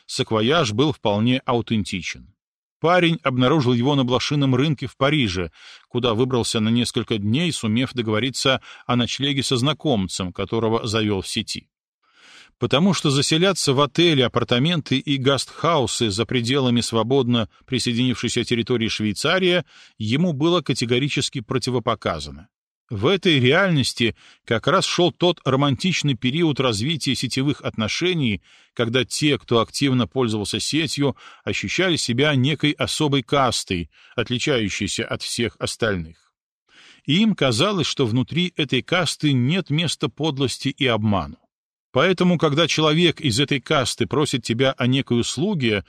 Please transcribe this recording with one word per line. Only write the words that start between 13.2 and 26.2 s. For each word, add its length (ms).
в 80
отели, 400
апартаменты 760
и 180
гастхаусы 920
за 160
пределами 540
свободно 680
присоединившейся 800
территории 440
Швейцария 760
ему 340
было 280
категорически 800
противопоказано. 1080
В 160
этой 340
реальности 760
как 220
раз 180
шел 260
тот 340
романтичный 720
период 460